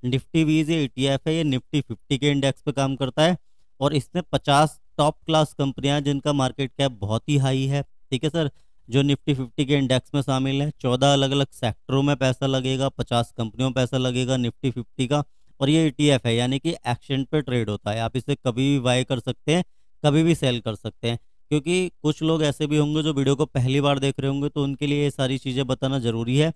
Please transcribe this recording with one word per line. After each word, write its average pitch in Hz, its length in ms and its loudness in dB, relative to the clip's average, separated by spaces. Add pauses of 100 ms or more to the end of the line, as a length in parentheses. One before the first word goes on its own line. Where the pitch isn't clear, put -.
Nifty 131 440 0
बीस 156 220 2
ये 165 160 0
ईटीएफ़ 135 440 -2
है, 156 60 0
ये 165 120 0
Nifty 135 360 -2
फिफ्टी - 360 -6
के 143 120 2
इंडेक्स 135 320 0
पे 147 100 -4
काम 135 240 -2
करता 135 260 -2
है 170 140 4 (440)
और 143 140 0
इसमें 170 280 -4 (100)
पचास 147 480 2 (180)
टॉप 151 180 2 (100)
क्लास 156 280 2
कंपनियां 139 480 -2
जिनका 143 320 0
मार्केट 131 380 -2
कैप 139 220 0
बहुत 104 340 -4
ही 147 100 2
हाई 135 280 0
है, 143 160 -2
ठीक - 420 -8
है 151 60 2
सर, 156 200 -2 (380)
जो 127 140 2
Nifty 143 340 0
फिफ्टी 131 300 -4
के 143 100 2
इंडेक्स 131 380 0
में 143 80 0
शामिल 135 400 -2
है। 147 100 -2
चौदह 131 400 2
अलग-अलग 139 400 2
सेक्टरों 127 500 -2
में 143 140 2
पैसा 131 320 0
लगेगा, 131 420 0
पचास 117 420 -2
कंपनियों 117 360 -4
में 123 60 -4
पैसा 131 240 0
लगेगा 127 400 0
Nifty 120 340 -2
फिफ्टी 127 360 -6
का। 147 140 0 (380)
और 139 100 2
ये 160 160 4
ईटीएफ़ 143 400 2
है, 117 100 2
यानी 127 220 0
कि 165 120 -4
एक्सचेंज 131 560 -4
पे 151 160 -2
ट्रेड 120 280 -2
होता 104 200 -4
है। 110 100 -4
आप 113 160 -4
इसे 139 200 -2
कभी 131 340 0
भी 143 100 2
बाय 123 240 0
कर 127 160 -2
सकते 139 340 -2
हैं, 180 100 2 (380)
कभी 151 200 4
भी 165 140 4
सेल 123 240 -2
कर 110 160 -6
सकते - 320 -8
हैं। 117 100 -4 (320)
क्योंकि 170 400 0 (120)
कुछ 151 200 -2
लोग 160 200 2
ऐसे 151 240 0
भी 147 100 0
होंगे 151 260 2
जो 156 100 0
वीडियो 139 240 2
को 147 100 2
पहली 131 340 0
बार 139 180 2
देख 135 220 -2
रहे 135 100 -2
होंगे 139 180 -2
तो 143 140 -4
उनके 139 240 -4
लिए 143 160 0
ये 143 80 0
सारी 135 280 -2
चीज़ें 131 280 -4
बताना 131 320 -2
ज़रूरी 117 400 -2
है। 160 180 2